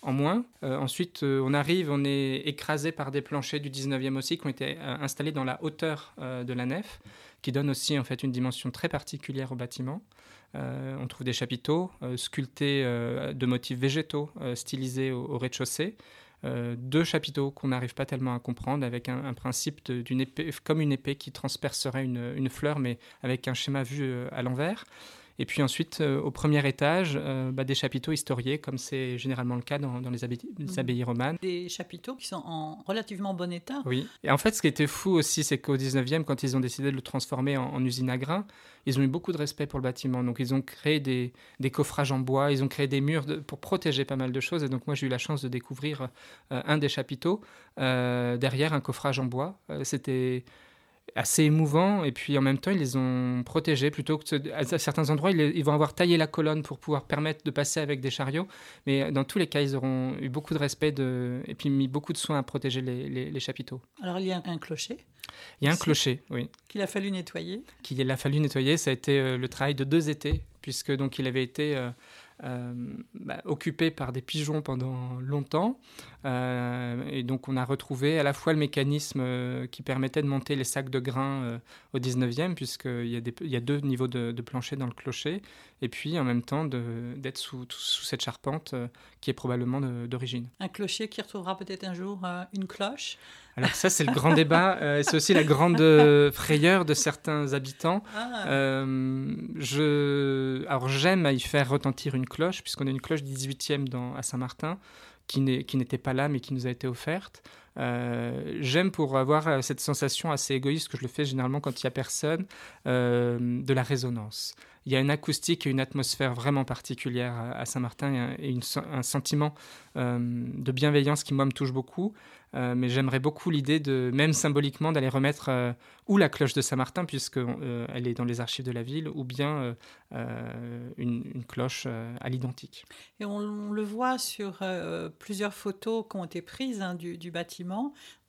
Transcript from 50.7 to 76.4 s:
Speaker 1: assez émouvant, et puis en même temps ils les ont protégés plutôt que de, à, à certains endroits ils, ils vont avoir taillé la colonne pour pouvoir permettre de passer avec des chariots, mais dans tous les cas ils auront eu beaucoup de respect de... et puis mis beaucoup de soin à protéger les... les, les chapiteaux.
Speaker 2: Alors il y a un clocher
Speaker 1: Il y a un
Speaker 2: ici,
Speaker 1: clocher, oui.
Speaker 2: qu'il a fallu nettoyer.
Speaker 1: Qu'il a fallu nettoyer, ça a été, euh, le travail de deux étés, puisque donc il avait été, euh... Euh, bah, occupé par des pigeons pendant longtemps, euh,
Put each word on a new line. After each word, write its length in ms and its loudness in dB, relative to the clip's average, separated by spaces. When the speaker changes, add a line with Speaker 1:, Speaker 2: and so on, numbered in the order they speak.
Speaker 1:
assez 300 4
émouvant, 600 6
et 80 0
puis 240 0
en 60 6
même 160 6
temps 140 0
ils 80 4
les 180 0
ont 480 2
protégés 460 2
plutôt 260 0
que 200 -2
de, 120 -4
à, 80 -8
à 220 0
certains 320 2
endroits 180 4
ils, 100 4
ils 240 4
vont 80 4
avoir 220 4
taillé 240 6
la 80 6
colonne 380 0
pour 160 -10
pouvoir 260 -2
permettre 400 -2
de 60 -2
passer 280 0
avec 220 -2
des 80 -2
chariots, 380 -2
mais 240 4
dans 120 2
tous 140 -2
les 80 4
cas 160 0
ils 140 0
auront 440 0
eu 100 -4
beaucoup 260 -2
de 40 2
respect 320 2
de... 540 -2
et 80 -8
puis 160 -2
mis 180 4
beaucoup 240 -4
de 60 -4
soin 220 0
à 40 0
protéger 380 -4
les... 260 -4
les, 220 -4
les 100 -4
chapiteaux. 420 -8
Speaker 2:
Alors 180 -4
il 60 -2
y 80 0
a 120 -4
un 120 -4
clocher 480 -8
Speaker 1:
Il 40 4
y 20 6
a 40 6
un 40 4
Speaker 2:
ici, 80 -2
Speaker 1:
clocher, 480 2
oui. 180 -4
Speaker 2:
qu'il 140 -6
a 60 0
fallu 240 -4
nettoyer. 520 -6
Speaker 1:
Qu'il 260 0
a 80 0
fallu 220 2
nettoyer, 360 2
ça 140 0
a 40 4
été, 260 2
euh, 180 2
le 100 -2
travail 280 0
de 80 0
deux 260 4
étés, 320 -2
puisque 300 -4
donc 280 0
il 80 2
avait 160 0
été, 340 0
euh... 140 -4
Euh, 300 -6
bah, 320 -10
occupé 460 -2
par 200 -6
des 100 -4
pigeons 400 -4
pendant 600 -4
longtemps, 580 0
euh, 840 -2